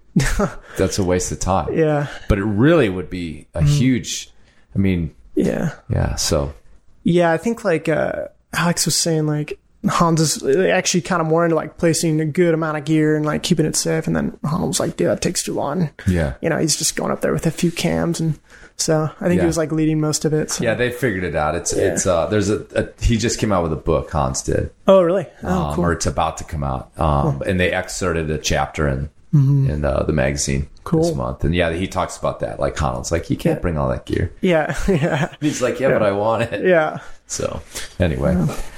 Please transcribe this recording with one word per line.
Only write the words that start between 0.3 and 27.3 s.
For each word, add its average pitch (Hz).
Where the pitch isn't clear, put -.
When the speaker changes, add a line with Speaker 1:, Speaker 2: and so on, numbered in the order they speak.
Speaker 2:
that's 95
a 101
waste 90
of 71
time." 90
Speaker 1:
Yeah. 151
Speaker 2:
But 107
it 98
really 113
would 92
be 85
a -
Speaker 1:
Mm. 73
Speaker 2:
huge, 131
I 98
mean, 90
Speaker 1:
Yeah. -
Speaker 2:
yeah, -
so. 71
Speaker 1:
Yeah, 175
I 165
think, 226
like, 165
uh, 147
Alex 165
was 156
saying, 156
like, 151
Hans 165
is 147
actually 180
kinda 175
more 160
into, 165
like, 147
placing 160
a 160
good 165
amount 160
of 143
gear 156
and, 151
like, 151
keeping 160
it 151
safe. -
And 165
then -
Hans 160
was 165
like, -
"Dude, 175
that -
takes 175
too 208
long." 147
Speaker 2:
Yeah. 80
Speaker 1:
You 170
know, 147
he's 151
just -
going 180
up -
there -
with 151
a 165
few -
cams. 165
And 160
so 156
I -
think 175
Speaker 2:
Yeah. 185
Speaker 1:
he -
was, 165
like, 151
leading 156
most 151
of 151
it. 156
So. -
Speaker 2:
Yeah, 113
they 120
figured 107
it 80
out. 78
It's, 85
Speaker 1:
Yeah. 104
Speaker 2:
it's, 92
uh, 85
there's 101
a, 104
a, 110
he 117
just 110
came 110
out 92
with 80
a -
book, 71
Hans 67
did. -
Speaker 1:
Oh, 190
really? 175
Oh, -
Speaker 2:
Um, -
Speaker 1:
cool. 175
Speaker 2:
or 170
it's -
about 80
to -
come 76
out. 67
Um, 76